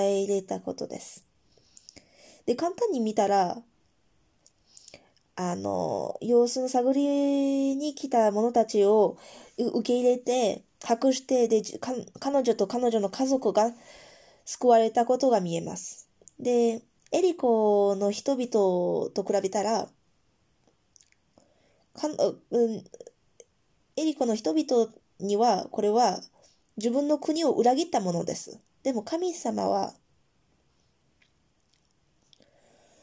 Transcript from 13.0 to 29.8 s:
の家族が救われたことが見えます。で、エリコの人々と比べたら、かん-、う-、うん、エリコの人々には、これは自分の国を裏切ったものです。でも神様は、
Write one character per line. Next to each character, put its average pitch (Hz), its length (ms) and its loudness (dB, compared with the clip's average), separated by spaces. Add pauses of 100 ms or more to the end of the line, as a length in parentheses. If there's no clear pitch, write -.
の 196 100 -2
家 262 160 -4
族 262 260 0
が 220 220 2 (720)
救 - 240 -2
わ 233 100 8
れ 226 140 2
た 233 120 2
こ 254 140 0
と 262 100 4
が 226 120 4
見 175 160 -4
え 165 40 -4
ま 170 160 -10
す。 - 320 -16 (300)
で、 233 440 0 (280)
エ 311 100 0
リ 359 140 2
コ 208 640 2
の 202 160 0
人 269 260 -2
々 185 720 0
と 196 140 -6
比 220 80 -6 (100)
べ 190 80 -4
た 196 140 -2
ら、 214 240 -2 (2000)
か - 120 -6
ん-、 302 80 -4
う-、 - 260 -2 (100)
う 233 260 0
ん、 - 80 -14 (1120)
エ 302 80 -4
リ 311 100 0
コ 285 100 -2
の 226 120 0
人 311 200 -4
々 254 360 0 (260)
に 202 180 -2
は、 214 360 2
こ 214 100 -4
れ 208 80 2
は 220 300 2 (560)
自 220 160 -2
分 285 160 0
の 294 100 2
国 320 260 -2
を 277 60 2
裏 240 240 4
切 339 140 -2
っ - 20 -12
た - 80 -2
も 185 140 -2
の 170 120 -2
で 170 120 -6
す。 - 240 -16 (240)
で 269 80 -2
も 226 100 -4
神 339 320 -6
様 214 340 -4
は、 196 260 -2 (3000)